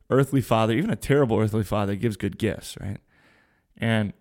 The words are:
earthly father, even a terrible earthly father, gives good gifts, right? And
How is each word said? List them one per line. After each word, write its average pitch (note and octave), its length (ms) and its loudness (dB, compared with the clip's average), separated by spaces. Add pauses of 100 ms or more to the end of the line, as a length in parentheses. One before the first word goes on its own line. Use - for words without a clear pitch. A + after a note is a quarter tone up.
earthly C3+ 320 2
father, A2+ 320 2
even D#3+ 180 0
a A2+ 40 0
terrible B2 440 2
earthly G#2+ 240 0
father, G2+ 320 -2
gives G#2 200 -2
good F#2+ 220 -6
gifts, - 420 -4
right? G2 200 -8 (760)
And A2 460 0